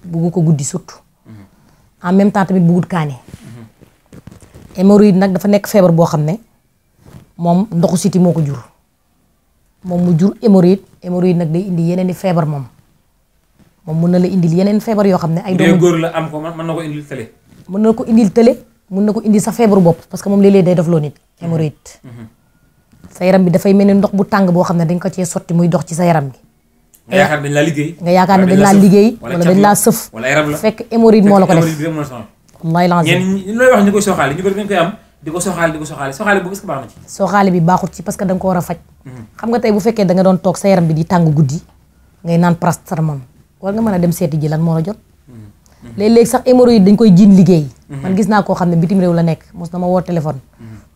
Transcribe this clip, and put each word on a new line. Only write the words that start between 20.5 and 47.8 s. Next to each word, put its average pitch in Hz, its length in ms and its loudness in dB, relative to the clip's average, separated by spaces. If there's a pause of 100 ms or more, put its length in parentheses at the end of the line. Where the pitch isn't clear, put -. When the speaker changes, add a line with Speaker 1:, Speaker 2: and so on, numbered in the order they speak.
Speaker 1:
day 180 100 2
def 165 120 0
loo 170 120 0
nit, 147 160 -6
Speaker 2:
Mhm. - 320 -20
Speaker 1:
hémorroïde. 160 560 -6
Speaker 2:
Mhm. 120 240 -20 (800)
Speaker 1:
Sa - 160 -8
yaram 185 180 4
bi 175 80 2
dafay 190 220 2
mel 202 140 4
ni 196 60 4
ndox 202 200 0
bu 196 120 0
tàng 196 260 0
boo 175 120 2
xam 170 140 -2
ne 170 80 0
dañ 175 140 -2
ko 190 100 -6
cee 180 160 -6
sotti 175 280 -8
muy 170 160 2
dox 156 160 -2
ci 165 100 -14
sa 175 80 -2
yaram 160 280 0
gi. - 80 -20 (680)
Speaker 2:
Nga 120 100 -8
yaakaar 147 240 0
dañ 143 120 -6
laa 147 100 0
liggéey. 156 380 -4
Speaker 1:
Nga 175 100 -2
yaakaar 185 280 4
ne 190 60 4
Speaker 2:
Wala 185 100 2
Speaker 1:
dañ 190 40 4
Speaker 2:
dañ 196 40 4
Speaker 1:
laa 196 100 4
Speaker 2:
laa - 0 -
sëf. 196 100 6
Speaker 1:
liggéey, 208 380 4
Speaker 2:
Wala - 120 -10
Speaker 1:
wala 175 100 -2
Speaker 2:
cat 175 100 4
Speaker 1:
dañ 196 80 4
Speaker 2:
la. 208 80 4
Speaker 1:
laa 208 60 4
sëf. - 380 -2
Speaker 2:
Wala 117 140 -8
ay 135 80 -2
rab 151 140 0
la. 147 80 -6
Speaker 1:
Fekk 214 340 -4
hémorroïde 226 360 4
moo 202 120 4
la 185 60 4
ko 180 80 0
Speaker 2:
Fekk 165 100 4
Speaker 1:
def. 160 60 0
Speaker 2:
hémorroïde 156 80 -8
bi 147 80 -8
rek 165 80 -6
moo 156 80 -6
la 139 60 -8
sonal. 120 180 -16 (380)
Speaker 1:
Wallaahi 170 260 0
lazim. 175 300 2
Speaker 2:
Ñenn 190 160 -2
ñi 196 180 -8
looy 254 180 2
wax 208 140 4
ñu 202 60 2
koy 202 100 0
sooxaale, 156 340 -2
ñu 180 80 -8
bëri 196 120 -2
dañ 202 120 -8
koy 202 100 -4
am, 170 160 -2 (300)
di 151 80 -12
ko 175 80 -8
sooxaale, 170 320 -4
di 156 80 -10
ko 151 60 -10
sooxaale. 139 280 -10
Sooxaale 202 280 -4
boobu 180 120 -10
est-ce 196 80 -14
que 196 60 -16
baax 139 140 -8
na 117 80 -18
ci? - 60 -20 (200)
Speaker 1:
Sooxaale 196 360 0
bi 180 100 0
baaxul 180 300 0
ci - 120 -18
parce 202 140 -8
que 208 80 -6
da 185 80 -2
nga 185 60 -4
ko 185 80 -6
war 185 100 -2
a 175 40 -2
faj. 165 160 -10 (280)
Speaker 2:
Mhm. 131 60 -18 (260)
Speaker 1:
Xam - 120 -8
nga 233 100 -2
tey 233 120 -2
bu 208 80 0
fekkee 220 260 -2
da 180 80 0
nga 185 100 2
doon 190 160 2
toog 180 180 -4
sa - 100 -4
yaram 190 180 2
bi 160 80 0
di 160 120 -2
tàng 165 280 2
guddi, 147 280 0 (600)
ngay 170 140 -2
naan 175 180 2
paracetamol, 156 640 -4 (420)
war 196 120 -6
nga 220 80 -4
mën 220 120 -2
a 180 60 -2
dem 175 120 0
seeti 165 280 -4
ji 151 80 -4
lan 156 140 -2
moo 165 140 0
la 160 80 -2
jot. 208 140 -8 (300)
Speaker 2:
Mhm. 127 80 -20 (480)
Mhm. 120 140 -20
Speaker 1:
Léeg-léeg 226 300 4
sax 247 180 -2
hémorroïde 247 400 4
dañ 208 100 6
koy 220 200 4
jiin 202 200 8
liggéey. 170 300 4 (240)